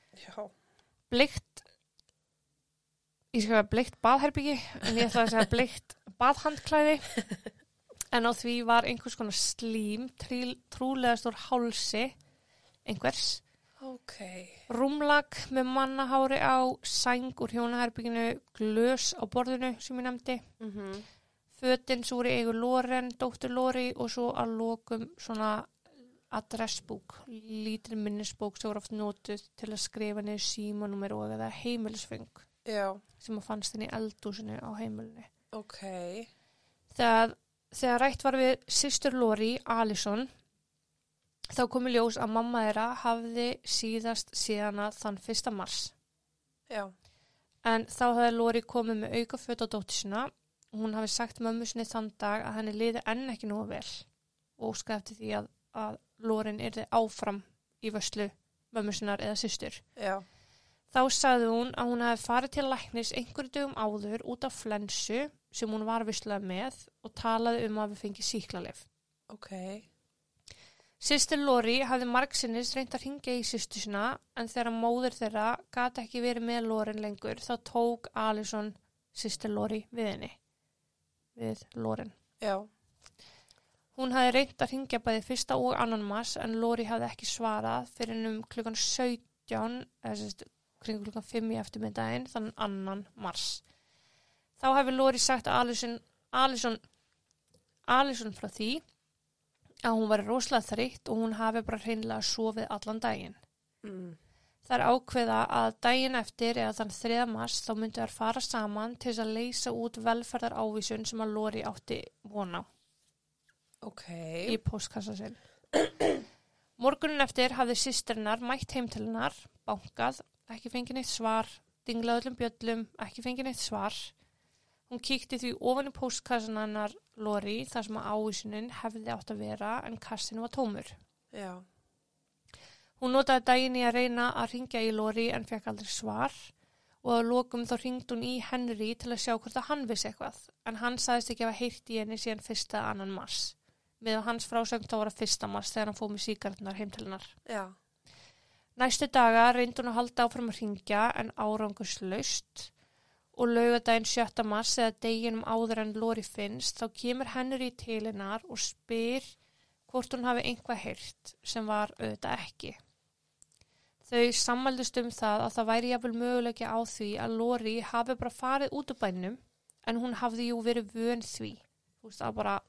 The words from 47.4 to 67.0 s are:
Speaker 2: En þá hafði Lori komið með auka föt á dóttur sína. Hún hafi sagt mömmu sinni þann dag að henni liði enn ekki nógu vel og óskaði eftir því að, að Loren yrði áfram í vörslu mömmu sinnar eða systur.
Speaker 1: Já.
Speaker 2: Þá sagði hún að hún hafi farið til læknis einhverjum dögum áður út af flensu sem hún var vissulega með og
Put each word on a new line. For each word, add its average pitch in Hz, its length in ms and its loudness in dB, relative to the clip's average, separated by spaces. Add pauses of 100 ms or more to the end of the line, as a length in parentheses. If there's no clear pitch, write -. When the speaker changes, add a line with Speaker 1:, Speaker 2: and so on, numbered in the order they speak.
Speaker 2:
En 226 200 4
þá - 200 0
hafði 240 280 6
Lori 233 300 4
komið 226 400 -2
með 214 140 -2
auka 233 200 -2
föt - 240 -6
á 220 60 0
dóttur 208 320 -4
sína. 214 300 -4 (440)
Hún 220 220 -2
hafi 220 160 0
sagt 233 320 -2
mömmu 226 240 0
sinni 226 160 -4
þann 220 300 -4
dag 208 340 -2
að 220 80 -6
henni 214 160 -2
liði 226 300 0
enn 233 260 -2
ekki 220 220 -6
nógu 208 180 -4
vel - 200 -8 (720)
og 226 100 -4
óskaði 214 320 -4
eftir 214 160 -16
því 220 160 -6
að, 208 160 -4 (220)
að 220 260 -6 (220)
Loren 214 420 0
yrði 226 260 -6
áfram 208 540 2 (420)
í 220 80 -2
vörslu 208 380 -2 (440)
mömmu 208 220 0
sinnar 202 240 -2
eða 214 160 -2
systur. - 400 -4 (180)
Speaker 1:
Já. 196 280 -2 (720)
Speaker 2:
Þá 262 140 10
sagði 247 420 6
hún 233 240 2
að 240 160 0
hún 240 140 2
hafi 233 180 2
farið 254 320 2
til 285 100 2
læknis 240 460 -2
einhverjum 254 400 -6
dögum 285 240 -2
áður 214 480 -2
út 240 240 -6
af 247 80 -8
flensu 208 640 -2 (280)
sem 220 280 -2
hún 214 80 -2
var 226 240 0
vissulega 208 340 -2
með 196 380 -4 (180)
og - 180 -16